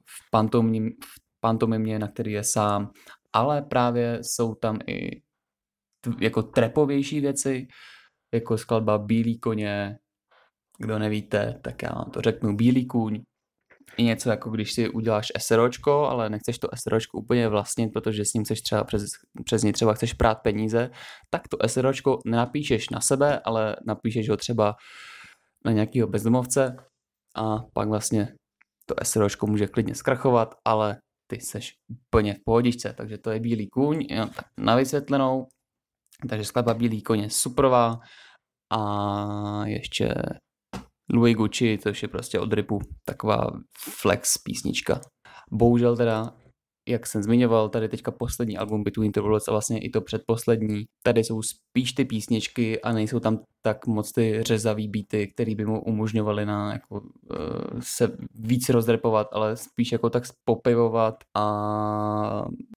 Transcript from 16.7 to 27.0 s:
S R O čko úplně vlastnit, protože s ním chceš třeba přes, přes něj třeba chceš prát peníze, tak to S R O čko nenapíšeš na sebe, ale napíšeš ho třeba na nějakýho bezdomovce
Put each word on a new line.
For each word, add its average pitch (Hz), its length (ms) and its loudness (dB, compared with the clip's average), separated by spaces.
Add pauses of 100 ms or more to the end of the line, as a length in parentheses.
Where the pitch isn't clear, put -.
S - 120 -8
R - 80 2
O 110 60 4
čko - 180 -8
úplně 117 300 2
vlastnit, 107 440 0
protože 107 320 -2
s - 100 -4
ním 110 100 0
chceš 110 160 -2
třeba 104 240 0
přes, 104 180 -2 (420)
přes 110 180 2
něj 107 100 2
třeba 107 220 4
chceš 117 180 -2
prát 110 220 4
peníze, 110 560 0 (400)
tak - 180 -4
to - 120 -4
S 123 160 2
R 127 100 2
O 135 60 2
čko 135 340 0
nenapíšeš 120 640 0
na - 100 -4
sebe, 139 400 2
ale 110 360 -2 (100)
napíšeš 110 420 -2
ho 107 80 2
třeba 110 380 2 (880)
na 117 80 2
nějakýho 107 340 2
bezdomovce 123 720 0 (600)